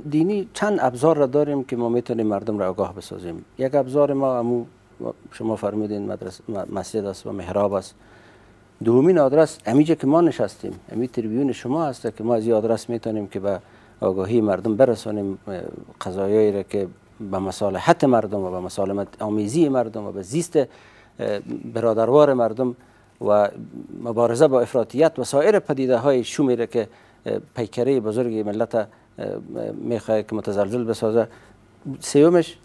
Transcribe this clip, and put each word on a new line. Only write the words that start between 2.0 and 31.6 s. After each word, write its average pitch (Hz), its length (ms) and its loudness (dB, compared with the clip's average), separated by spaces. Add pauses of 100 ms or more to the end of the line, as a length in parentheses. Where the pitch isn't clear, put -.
مردم 104 320 -2
را 92 100 0
آگاه 95 260 -4
بسازیم. 90 500 -12 (140)
یک 131 160 -2
ابزار 139 380 2
ما 135 260 0
همو 120 260 0 (680)
شما 110 240 -4
فرمودین 104 500 -4
مدرسه، 98 420 -10
م-، 98 300 -8
مسجد 98 260 -6
است 98 220 -8
و 107 60 -8
محراب 98 400 -2
است. 95 220 -6 (920)
دومین 135 340 6
آدرس، 147 480 4
امیجا 151 280 4
که 139 120 -2
ما 156 140 4
نشستیم، 104 600 0 (120)
امی 117 160 -2
تریبیون 120 440 -2
شما 143 320 -4
هست 120 320 -6
که 110 80 -8
ما 120 100 2
از 110 80 2
این 117 100 0
آدرس 110 360 0
می‌تونیم 110 380 -4
که 98 140 -8
به 98 200 -2 (400)
آگاهی 98 400 0
مردم 101 360 0
برسانیم، 104 640 0 (100)
اه، 92 120 -8 (400)
قضایایی 98 520 2
را 98 100 -4
که 98 260 -4 (420)
به 95 80 -2
مصالحت 98 640 0
مردم 107 340 2
و 92 120 -4
به 90 100 -6
مسالمت 98 640 -6
آمیزی 107 460 0
مردم 113 360 -2
و 95 80 -10
به 98 100 -8
زیست، 147 340 -4
اه، 135 100 4 (1080)
برادروار 113 600 4
مردم 120 420 0 (500)
و 104 220 4 (540)
مبارزه 117 460 4
با 131 120 4
افراطیت 127 580 2
و 127 60 -4
سایر 175 340 4
پدیده‌های 131 680 0
شومی 131 320 0
را 117 100 -2
که، 110 220 -2 (380)
اه، 104 120 -2
پیکره 123 640 -2
بزرگ 110 480 -2
ملت، 110 260 -2
اه، 107 120 0 (840)
می‌خواد 110 540 -2
که 110 100 -6
متزلزل 104 480 -2
بسازه. 110 440 0 (720)